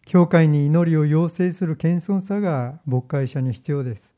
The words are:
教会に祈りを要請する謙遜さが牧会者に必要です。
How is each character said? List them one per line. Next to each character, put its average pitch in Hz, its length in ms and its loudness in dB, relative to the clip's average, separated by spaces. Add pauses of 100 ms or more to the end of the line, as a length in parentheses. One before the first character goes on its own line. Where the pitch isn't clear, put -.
教 180 200 4
会 165 220 4
に 147 180 2
祈 165 240 2
り 160 60 2
を 151 100 2
要 160 220 2
請 180 240 -2
す 185 140 -6
る 160 100 -4
謙 175 360 -2
遜 196 80 0
さ 202 200 -6
が 147 460 -4
牧 127 200 -2
会 135 220 -4
者 139 120 -6
に 127 120 -2
必 - 180 -10
要 143 140 -4
で 120 120 -8
す。 - 60 -20 (140)